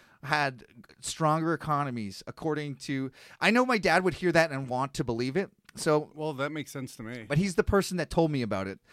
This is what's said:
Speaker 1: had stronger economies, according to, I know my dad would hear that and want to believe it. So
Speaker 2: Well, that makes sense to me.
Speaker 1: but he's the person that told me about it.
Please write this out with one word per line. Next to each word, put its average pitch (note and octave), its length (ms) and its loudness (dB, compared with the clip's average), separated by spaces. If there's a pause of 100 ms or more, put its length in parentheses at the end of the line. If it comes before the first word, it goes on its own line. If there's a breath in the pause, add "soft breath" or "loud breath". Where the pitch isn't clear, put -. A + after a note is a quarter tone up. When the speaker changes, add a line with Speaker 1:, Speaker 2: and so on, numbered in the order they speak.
(240 soft breath)
Speaker 1:
had C#3 400 -2 (380)
stronger D#3+ 520 0
economies, C#3 720 -4
according D3 500 -6
to, C3+ 360 -4 (300 loud breath)
I F#3 100 4
know B3 140 6
my B3 120 2
dad F3+ 280 4
would F3+ 100 2
hear F3+ 160 0
that D#3+ 200 4
and C3+ 180 -6
want B2+ 260 -4
to C3+ 80 -2
believe A#2+ 340 -2
it. F#3+ 120 -2 (260)
So D3+ 400 2
Speaker 2:
Well, D#3 180 -6
that C#3 180 -4
makes D3+ 200 -8
sense C3 240 -10
to A#2+ 80 -14
me. A#2 240 -12
Speaker 1:
but C#3+ 100 2
he's F#3+ 180 2
the G#3+ 80 4
person F#3 340 2
that D#3+ 120 -2
told E3 220 4
me C#3 100 0
about G2 260 -2
it. F#2+ 120 -10 (120)